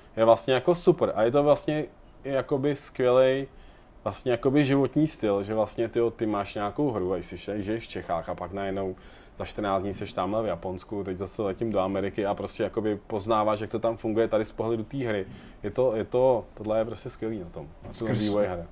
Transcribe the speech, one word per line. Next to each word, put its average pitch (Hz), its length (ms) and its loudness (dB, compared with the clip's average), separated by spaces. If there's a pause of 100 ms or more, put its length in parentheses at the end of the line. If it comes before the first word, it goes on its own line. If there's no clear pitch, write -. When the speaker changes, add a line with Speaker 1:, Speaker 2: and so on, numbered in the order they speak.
(180)
Speaker 1:
je 113 80 6
vlastně 113 280 6
jako 170 220 4
super 165 400 4
a 107 80 4
je 117 80 4
to 143 120 4
vlastně 151 420 2 (380)
i 135 60 -8
jakoby 135 460 0
skvělej 131 720 4 (560)
vlastně - 280 -4
jakoby 135 340 4
životní 139 420 2
styl, 101 360 0
že 104 100 -6
vlastně, 110 360 0
tyjo, 117 220 2
ty 113 140 -4
máš 101 300 -2
nějakou 113 360 -2
hru 95 220 -2
a 90 40 0
jsi, 87 200 -10
že 101 260 -8
jsi 110 160 -4
v - 80 -12
Čechách 85 420 -6
a 87 60 -6
pak 87 180 -8
najednou 98 420 -4 (440)
za 98 60 -6
čtrnáct 98 380 -2
dní 98 100 -4
seš 95 200 -8
tamhle 101 300 -2
v - 20 -2
Japonsku, 92 580 -6
teď 92 140 -6
zase 95 240 -8
letím 107 300 -2
do 101 80 2
Ameriky 98 460 0
a 101 80 0
prostě 101 300 -6
jakoby 104 440 -2
poznáváš, 107 520 0
jak 107 100 -6
to 110 100 -4
tam 117 180 -2
funguje 113 300 0
tady 107 180 0
z - 60 -10
pohledu 113 320 -4
té 139 140 -10
hry. 107 280 -2 (380)
Je 104 80 -6
to, 127 240 2
je 107 100 0
to, 127 480 4
tohle 107 260 -2
je 110 60 0
prostě 117 240 -10
skvělý 113 300 -6
na 87 120 -10
tom, 78 120 -12 (200)
na - 40 -16
tom - 60 -14
Speaker 2:
Skrz, 113 240 -2
Speaker 1:
vývoji 104 300 2
hry. 87 140 -6 (100)